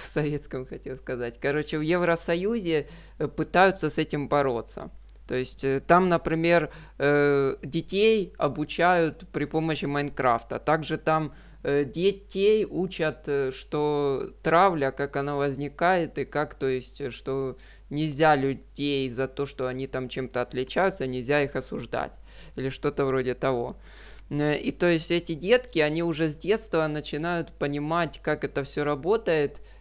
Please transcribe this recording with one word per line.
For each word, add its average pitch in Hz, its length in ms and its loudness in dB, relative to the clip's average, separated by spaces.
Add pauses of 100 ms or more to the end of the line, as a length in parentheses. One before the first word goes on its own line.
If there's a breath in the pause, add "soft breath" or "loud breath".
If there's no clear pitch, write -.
в - 40 -12
советском, 147 580 -4
хотел 131 320 -10
сказать, 120 440 -8
короче, 147 360 -2
в 151 40 -2
Евросоюзе, 175 1040 0 (320 loud breath)
э, 151 80 -2
пытаются 175 640 2
с - 80 -2
этим 147 300 -2
бороться. 135 600 0 (360)
То - 80 -4
есть, 127 300 -4
э, 135 160 2
там, 180 280 6
например, 165 640 4 (280 loud breath)
э, 143 640 4
детей 185 760 2
обучают 160 920 0
при 147 120 -2
помощи 156 420 -2
Майнкрафта. 143 720 0
Также 156 380 0
там, 156 360 0 (300 soft breath)
э, 143 200 2
детей 196 800 2
учат, 165 640 -4
э, 139 240 0
что 147 840 -2 (100)
травля, 160 500 4
как 143 240 -4
она 143 180 -2
возникает, 143 840 0
и 143 80 -4
как, 147 300 -4
то 139 140 -4
есть, 131 320 -6
э, 139 100 -6
что 135 480 -6 (320 soft breath)
нельзя 151 460 4
людей 135 720 -2
за 127 160 -2
то, 139 200 -6
что 127 200 -6
они 131 220 -6
там 131 200 -6
чем-то 123 340 -4
отличаются, 135 680 -2
нельзя 127 340 0
их 135 140 -2
осуждать. 120 560 -6 (440 loud breath)
Или 131 140 -4
что-то 139 340 -2
вроде 127 300 0
того. 127 420 -2 (540 loud breath)
Э, 147 260 2
и - 140 -4
то - 160 0
есть 165 240 2
эти 175 240 0
детки, 180 460 2
они 151 220 2
уже 160 280 0
с 147 60 -8
детства 175 500 0
начинают 156 640 -4
понимать, 147 720 -2
как 151 220 -2
это 143 180 -4
всё 147 220 -4
работает, 156 760 0 (200 soft breath)